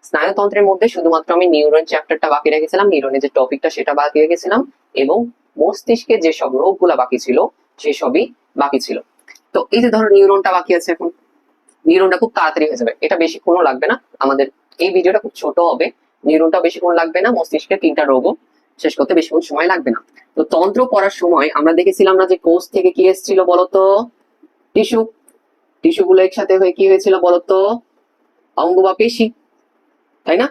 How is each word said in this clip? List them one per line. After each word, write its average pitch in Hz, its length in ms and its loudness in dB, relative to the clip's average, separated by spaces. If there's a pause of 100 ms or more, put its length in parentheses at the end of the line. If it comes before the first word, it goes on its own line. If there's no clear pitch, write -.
স্নায়ুতন্ত্রের 202 600 0
মধ্যে 196 260 0
শুধুমাত্র 165 420 0
আমি 180 80 2 (100)
নিউরন 151 360 2
চ্যাপ্টারটা - 420 -4
বাকি 147 220 0
রেখেছিলাম, 170 380 -2
নিউরনের 135 320 -2
যে 139 120 -4
টপিকটা 135 380 -2
সেটা - 260 -4
বাকি 147 220 -4
রেখেছিলাম, 175 380 -2 (420)
এবং 151 140 0 (440)
মস্তিষ্কে - 540 -2 (100)
যেসব 156 240 -2 (120)
রোগগুলা 180 400 0
বাকি 123 240 -2
ছিল 123 120 0 (440)
সেসবই 160 420 -2 (380)
বাকি 139 240 -2
ছিল। - 120 -8 (560)
তো 180 60 0 (160)
এই 233 80 2
যে 240 120 2
ধরো 214 200 0
নিউরনটা 196 420 4
বাকি 180 220 -2
আছে 175 160 -6
এখন, - 140 -8 (800)
নিউরনটা 185 320 2
খুব 226 160 -2
তাড়াতাড়ি 156 320 0
হয়ে 123 120 -8
যাবে, 113 120 -2 (120)
এটা 143 180 -2
বেশিক্ষণও 170 460 -2
লাগবে 131 220 -4
না। 156 40 0 (280)
আমাদের 135 240 0 (360)
এই 185 120 0
ভিডিওটা 180 280 2
খুব - 180 -12
ছোট 156 160 -4 (120)
হবে, 139 180 -2 (400)
নিউরনটা 160 380 2
বেশিক্ষণ 175 360 -2
লাগবে 165 240 -2
না, 240 120 2
মস্তিষ্কে - 460 -4
তিনটা 156 280 0
রোগও 131 200 2 (480)
শেষ - 180 -4
করতে - 220 0
বেশিক্ষণ - 300 -2
সময় 165 240 -2
লাগবে 262 220 -4
না। - 40 -12 (360)
তো 156 60 -2 (140)
তন্ত্র 190 240 0 (140)
পড়ার 196 280 0
সময় 165 260 2 (100)
আমরা 156 220 2
দেখেছিলাম 190 420 2
না 185 100 4
যে 180 60 2 (100)
কোষ 175 160 2 (120)
থেকে 185 200 2
কি 185 160 0
এসেছিল 190 280 -2 (120)
বলতো? 185 300 2 (920)
টিস্যু। 220 280 0 (840)
টিস্যুগুলো 185 440 4
একসাথে - 340 -2
হয়ে 180 160 2
কি 190 120 2
হয়েছিল 190 260 2 (120)
বলতো? 175 300 0 (1040)
অঙ্গ 175 120 0 (100)
বা 185 160 2
পেশি, 233 240 0 (1000)
তাই 165 160 0
না? 277 100 0